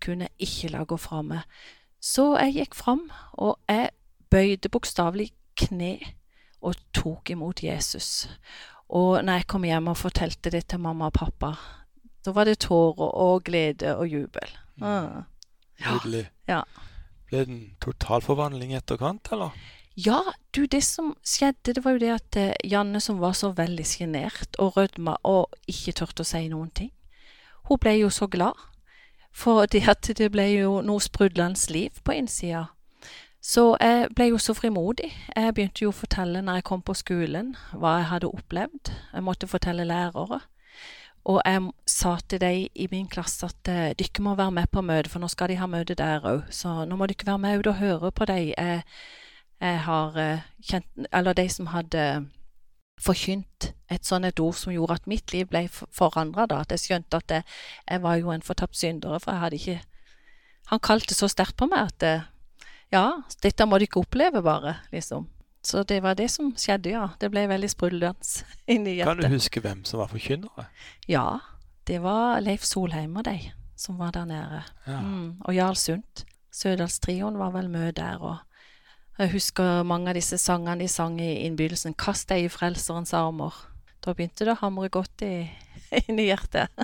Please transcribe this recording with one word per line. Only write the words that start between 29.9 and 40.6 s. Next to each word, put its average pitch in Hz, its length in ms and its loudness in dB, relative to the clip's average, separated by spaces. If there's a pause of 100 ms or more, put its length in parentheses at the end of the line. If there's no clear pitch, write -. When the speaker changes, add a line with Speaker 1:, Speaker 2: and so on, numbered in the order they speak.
Speaker 1:
det 214 160 4
ble 202 140 4 (160)
jo 196 180 2
noe 208 200 0
sprudlende 180 580 2 (120)
liv 160 200 -2 (120)
på 277 120 0
innsida. 175 540 -4 (720)
Så 233 400 8
jeg 240 340 6
ble 240 160 6
jo 233 80 4
så 214 160 0
frimodig. 220 580 0 (240)
Jeg 220 180 2
begynte 202 300 0
jo 208 60 4
å 196 40 -4
fortelle 180 480 -4
når 185 160 0
jeg 180 60 -2
kom 185 180 -2
på 190 120 -4
skolen, 175 580 -2 (200)
hva 165 260 2
jeg 170 120 0
hadde 175 220 -2
opplevd. 277 580 -6 (220)
Jeg 185 100 -6
måtte 185 240 -4
fortelle 175 380 0
lærere. 175 560 -2 (840)